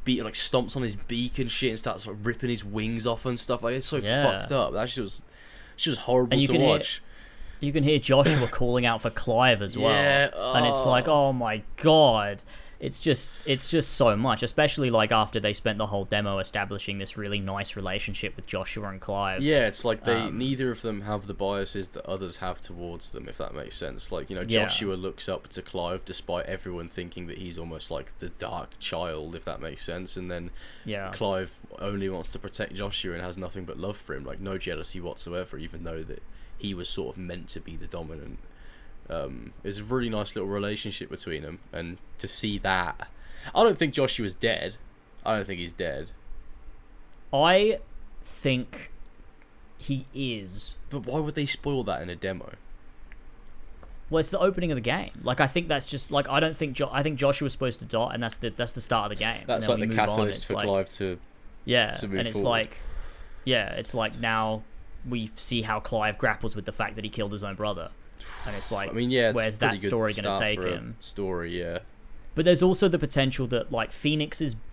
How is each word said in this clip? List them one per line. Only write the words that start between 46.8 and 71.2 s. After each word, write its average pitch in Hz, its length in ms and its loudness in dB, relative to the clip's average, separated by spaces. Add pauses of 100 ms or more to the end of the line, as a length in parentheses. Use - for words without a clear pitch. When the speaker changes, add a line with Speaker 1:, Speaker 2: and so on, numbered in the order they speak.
Speaker 2:
I 185 460 6 (420)
think - 720 -2 (840)
he 135 360 -4
is. 110 640 -6 (120)
Speaker 1:
But 135 160 -6
why 139 140 -2
would 151 160 -2
they 147 100 0
spoil 139 400 0
that 80 160 -2
in 87 80 -6
a 90 60 -6
demo? 95 380 -6 (1600)
Speaker 2:
Well, 160 100 4
it's 156 100 2
the 185 100 0
opening 185 320 4
of 139 40 2
the 120 60 0
game. 120 300 0 (100)
Like, 123 200 2
I 139 60 8
think 170 200 0
that's 143 180 0
just, - 260 -6
like, 143 180 4
I 139 100 4
don't 160 160 4
think 139 220 -2
Jo-, 139 140 0
I 135 120 2
think 151 160 0
Joshua's 139 320 4
supposed - 300 -2
to 107 40 -10
die, 117 280 0
and 117 100 -2
that's 113 140 -2
the, 117 140 -4
that's 120 200 -2
the 120 100 -6
start 107 300 2
of 104 60 -4
the 98 60 -6
game. 110 180 0
And - 60 -12
Speaker 1:
That's 113 200 0
Speaker 2:
then 113 120 4
Speaker 1:
like - 20 -2
Speaker 2:
we 107 60 2
Speaker 1:
the - 20 -
Speaker 2:
move 113 100 2
on, 107 80 6
Speaker 1:
catalyst 104 320 2
Speaker 2:
it's - 80 -6
Speaker 1:
for 101 60 -2
Speaker 2:
like, 101 120 0
Speaker 1:
Clive 98 260 2
to, 92 280 -4 (460)
Speaker 2:
yeah, 120 300 2
Speaker 1:
to 110 120 -4
move 95 120 -2
Speaker 2:
and 117 80 -2
it's 107 120 -2
Speaker 1:
forward. 101 100 2
Speaker 2:
like, 113 280 0 (640)
yeah, 117 280 2
it's - 220 -6
like 110 260 -2
now 110 440 2 (440)
we 117 280 -4
see 117 260 0
how 107 200 0
Clive 107 360 0
grapples 110 380 0
with 104 100 -6
the 104 60 -4
fact 107 240 -4
that 107 80 -6
he 107 60 -6
killed 101 240 -4
his 101 100 -6
own 98 120 -6
brother, 95 340 -4 (560)
and 104 100 -4
it's - 160 -6
like, 101 180 -2
Speaker 1:
I - 40 -6
mean, 123 180 2
yeah, 120 180 6
it's 107 60 2
Speaker 2:
where's 110 220 2
Speaker 1:
a - 20 -12
pretty 110 180 4
Speaker 2:
that 92 40 -8
Speaker 1:
good 101 60 0
Speaker 2:
story 110 260 2
gonna 98 220 0
Speaker 1:
start 98 40 2
Speaker 2:
take 107 220 2
Speaker 1:
for 90 60 0
a 90 40 0
Speaker 2:
him? 113 300 -6
Speaker 1:
story, 90 580 -4